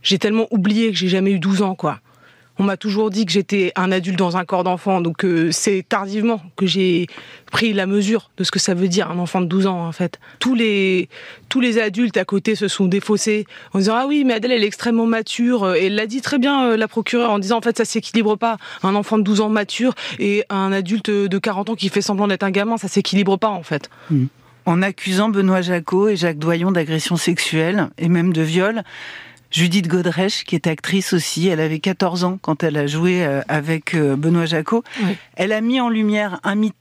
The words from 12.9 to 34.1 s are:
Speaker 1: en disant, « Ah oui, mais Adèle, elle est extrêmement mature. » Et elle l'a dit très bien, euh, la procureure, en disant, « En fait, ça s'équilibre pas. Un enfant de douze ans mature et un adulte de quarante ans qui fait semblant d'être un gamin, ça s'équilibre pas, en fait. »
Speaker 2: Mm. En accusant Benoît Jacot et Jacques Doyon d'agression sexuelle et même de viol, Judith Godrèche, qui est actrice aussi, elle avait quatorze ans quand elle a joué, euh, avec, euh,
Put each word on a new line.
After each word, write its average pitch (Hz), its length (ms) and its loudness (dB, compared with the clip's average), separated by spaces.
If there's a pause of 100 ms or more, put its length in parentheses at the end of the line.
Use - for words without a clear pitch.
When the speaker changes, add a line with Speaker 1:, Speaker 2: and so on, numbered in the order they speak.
Speaker 1:
en 196 80 0
disant, « 214 160 2
Ah 262 100 0
oui, 285 160 2
mais 254 120 2
Adèle, 226 180 0
elle 226 100 2
est 208 60 2
extrêmement 233 360 0
mature. » 226 680 0
Et 175 120 2
elle 202 100 0
l'a 220 100 -2
dit 240 140 -6
très 285 180 -2
bien, 254 300 2
euh, 226 80 4
la 220 100 0
procureure, 233 460 0
en 208 80 2
disant, « 202 180 0
En - 20 0
fait, 233 160 0
ça 226 80 0
s'équilibre 214 520 0
pas. 226 200 -2 (280)
Un 190 100 2
enfant 208 240 0
de 208 60 2
douze 202 160 2
ans 214 80 2
mature 214 480 0 (240)
et 202 280 2
un 190 220 0
adulte 196 400 -2
de 196 280 0
quarante 202 320 -2
ans 226 40 -2
qui 196 140 -4
fait 202 140 0
semblant 202 260 0
d'être 196 160 0
un 190 80 0
gamin, 214 240 0
ça 202 100 -8
s'équilibre 196 500 2
pas, 214 140 0
en 175 140 -8
fait. » - 260 -6 (200)
Speaker 2:
Mm. 135 160 4 (400)
En 175 140 2
accusant 196 480 0
Benoît 190 320 4
Jacot 180 460 0
et 214 80 4
Jacques 165 240 -2
Doyon 170 320 0
d'agression 160 460 0
sexuelle 165 720 0 (100)
et 165 100 -2
même 175 240 4
de 160 100 0
viol, 185 420 0 (680)
Judith 175 320 2
Godrèche, 180 560 0
qui - 140 -4
est 151 100 -2
actrice 180 460 -2
aussi, 165 340 0
elle 165 140 2
avait 156 180 -2
quatorze 180 460 -2
ans 185 180 -2
quand 160 220 -2
elle 151 120 0
a 143 120 0
joué, 175 360 0
euh, 139 220 0
avec, 156 480 -2
euh, 143 220 2